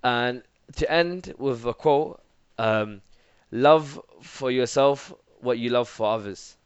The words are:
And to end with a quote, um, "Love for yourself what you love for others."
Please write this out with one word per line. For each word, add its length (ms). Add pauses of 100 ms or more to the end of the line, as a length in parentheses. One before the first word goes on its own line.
And 400 (320)
to 160
end 460
with 280
a 80
quote, 480 (360)
um, 440 (500)
"Love 480 (220)
for 300
yourself 600 (260)
what 200
you 100
love 200
for 240
others." 420 (100)